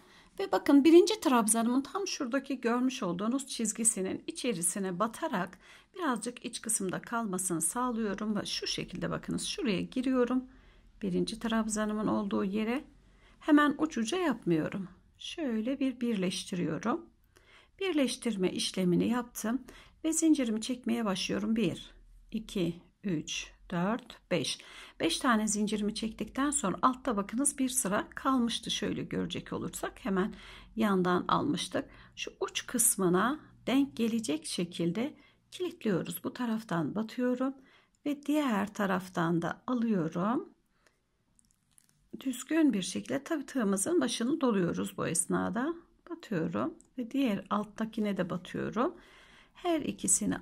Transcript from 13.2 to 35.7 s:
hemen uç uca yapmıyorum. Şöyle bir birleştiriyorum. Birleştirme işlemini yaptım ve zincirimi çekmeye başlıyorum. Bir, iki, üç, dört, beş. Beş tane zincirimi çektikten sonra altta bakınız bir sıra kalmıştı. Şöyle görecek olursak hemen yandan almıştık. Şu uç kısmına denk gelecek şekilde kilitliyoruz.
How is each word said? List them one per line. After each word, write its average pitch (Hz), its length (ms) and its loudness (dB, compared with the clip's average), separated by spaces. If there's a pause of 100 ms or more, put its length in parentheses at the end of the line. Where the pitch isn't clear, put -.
hemen 294 380 6
uç 311 200 -2
uca 233 200 0
yapmıyorum. 196 680 0 (300)
Şöyle 254 600 -2
bir 262 200 -2
birleştiriyorum. 196 1040 -2 (720)
Birleştirme 247 720 0
işlemini 185 580 2
yaptım 240 540 -2 (420)
ve 320 80 2
zincirimi 285 480 4
çekmeye 233 440 -2
başlıyorum. 202 520 0
Bir, - 380 0 (360)
iki, 175 520 -4 (220)
üç, 160 480 -4 (180)
dört, 190 600 -4
beş. 147 280 -2 (420)
Beş 330 180 0
tane 220 300 2
zincirimi 208 460 0
çektikten 226 560 -4
sonra - 320 0
altta 254 340 2
bakınız 214 420 0
bir 262 100 0
sıra 214 420 0
kalmıştı. 240 600 0
Şöyle - 320 -2
görecek 170 500 -4
olursak - 520 -6
hemen 196 300 0 (420)
yandan 185 520 2
almıştık. - 560 0 (320)
Şu - 240 -10
uç - 260 -4
kısmına 202 760 4 (260)
denk 269 300 2
gelecek 226 500 -2
şekilde 175 680 -2 (360)
kilitliyoruz. 185 760 -4